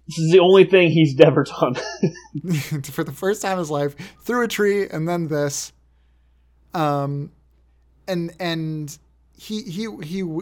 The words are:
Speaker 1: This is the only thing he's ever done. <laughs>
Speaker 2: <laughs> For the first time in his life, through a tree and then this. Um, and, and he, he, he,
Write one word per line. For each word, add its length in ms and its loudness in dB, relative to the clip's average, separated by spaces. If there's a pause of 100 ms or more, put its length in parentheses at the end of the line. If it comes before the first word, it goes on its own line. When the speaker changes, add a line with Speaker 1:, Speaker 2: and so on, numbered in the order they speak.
Speaker 1:
This 120 -12
is 120 0
the 80 8
only 240 8
thing 300 6
he's 260 4
ever 240 8
done. 320 -2
<laughs> 0 -
Speaker 2:
<laughs> 1080 -6
For 180 -6
the 100 -6
first 300 -4
time 120 -2
in 40 -4
his 120 -4
life, 260 -2 (260)
through 220 -2
a 40 -2
tree 400 0
and 200 -6
then 180 -2
this. 460 -4 (1000)
Um, 600 -4 (760)
and, 320 -4
and 580 -6 (400)
he, 260 -10
he, 260 -8 (160)
he, 180 -6 (200)